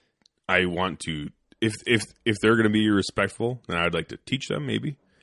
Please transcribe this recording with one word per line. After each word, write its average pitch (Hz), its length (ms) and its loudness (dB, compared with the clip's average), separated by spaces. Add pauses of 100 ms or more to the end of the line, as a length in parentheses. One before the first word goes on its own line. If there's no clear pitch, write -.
(480)
I 92 180 4
want 87 340 -2
to, 76 300 -8 (300)
if, 110 140 0 (100)
if, 113 180 2 (220)
if 110 160 0
they're 110 160 4
gonna 110 140 4
be 107 180 2
respectful, 107 760 0
then 87 100 -4
I'd 85 160 2
like 82 160 -2
to - 100 -14
teach - 300 -6
them - 180 -4
maybe 123 300 -4 (260)